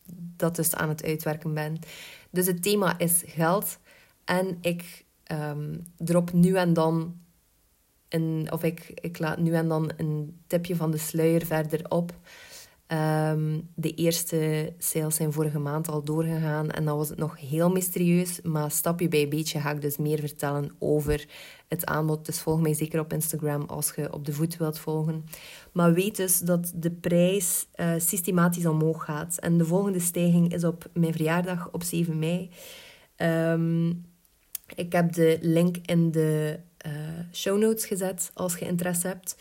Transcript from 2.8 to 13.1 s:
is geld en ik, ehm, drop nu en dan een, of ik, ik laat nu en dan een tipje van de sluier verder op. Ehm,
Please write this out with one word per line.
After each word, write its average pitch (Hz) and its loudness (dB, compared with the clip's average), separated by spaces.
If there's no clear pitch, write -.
is 170 0
geld 170 0
en 185 0
ik, 175 -6
ehm, 151 -6
drop 175 0
nu 180 8
en 175 4
dan 165 2
een, 160 0
of 160 -4
ik, 165 -4
ik 170 -8
laat 156 -2
nu 170 2
en 165 2
dan 160 0
een 151 -6
tipje 175 -2
van 160 0
de 156 0
sluier 165 2
verder 156 -2
op. 175 0
Ehm, 156 0